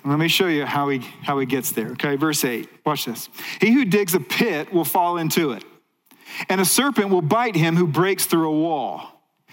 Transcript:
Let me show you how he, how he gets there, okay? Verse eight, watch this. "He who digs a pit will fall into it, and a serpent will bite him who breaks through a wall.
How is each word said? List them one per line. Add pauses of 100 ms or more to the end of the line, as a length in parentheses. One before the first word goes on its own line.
Let
me
show
you
how
he, (240)
how
he
gets
there,
okay?
Verse
eight, (160)
watch
this. (320)
"He
who
digs
a
pit
will
fall
into
it, (840)
and
a
serpent
will
bite
him
who
breaks
through
a
wall. (280)